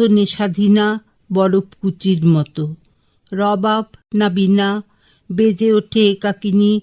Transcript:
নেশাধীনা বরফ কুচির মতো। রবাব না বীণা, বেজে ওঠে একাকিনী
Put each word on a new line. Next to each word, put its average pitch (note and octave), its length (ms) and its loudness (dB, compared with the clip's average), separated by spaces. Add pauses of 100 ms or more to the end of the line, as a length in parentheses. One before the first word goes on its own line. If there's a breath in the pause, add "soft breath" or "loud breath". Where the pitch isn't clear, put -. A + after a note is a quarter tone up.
(120)
নেশাধীনা G#3 760 0 (420)
বরফ F#3+ 460 0
কুচির F#3+ 500 -2
মতো। D#3 380 0 (680)
রবাব G#3 540 -2 (300)
না G#3 140 2
বীণা, G3 400 2 (600)
বেজে G#3+ 440 0
ওঠে G#3+ 360 0
একাকিনী G3+ 600 -2 (120)